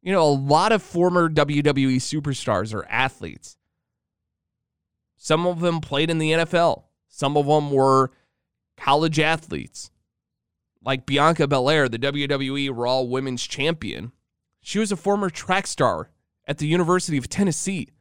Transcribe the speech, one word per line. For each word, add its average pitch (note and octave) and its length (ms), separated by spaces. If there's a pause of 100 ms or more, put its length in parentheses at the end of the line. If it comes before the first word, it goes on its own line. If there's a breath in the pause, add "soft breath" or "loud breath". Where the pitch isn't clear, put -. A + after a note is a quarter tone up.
You F3+ 120
know, F#3 100
a D3+ 100
lot D3 400
of G#3+ 100
former F3 460
W D3 320
W C#3 280
E B2+ 100
superstars B2+ 720
are G#2 140
athletes. - 720 (1600)
Some D#3+ 280
of F3 140
them E3+ 220
played D#3+ 260
in E3 80
the D#3 160
N E3 80
F E3 140
L. E3+ 340 (200)
Some - 280
of D3 100
them D3 240
were C3+ 420 (640)
college D3+ 420
athletes. D3+ 680 (920)
Like C3 240
Bianca D3+ 440
Belair, C#3+ 400
the A2+ 100
W C#3+ 300
W C#3 280
E C#3 120
Raw B2 320
Women's B2+ 440
Champion. C3 680 (480)
She - 180
was G#3 140
a G3 40
former G3+ 320
track F#3 380
star G#2 440 (360)
at D3 120
the D3+ 100
University F3 500
of B2 100
Tennessee. F#3+ 600 (120)